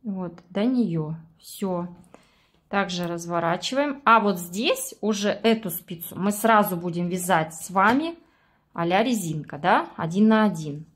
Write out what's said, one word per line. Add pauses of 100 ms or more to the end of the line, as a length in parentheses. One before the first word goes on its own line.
Вот,
до
неё. (220)
Всё. (800)
Также
разворачиваем.
А
вот
здесь
уже
эту
спицу
мы
сразу
будем
вязать
с
вами (560)
а-ля
резинка,
да,
один
на
один. (120)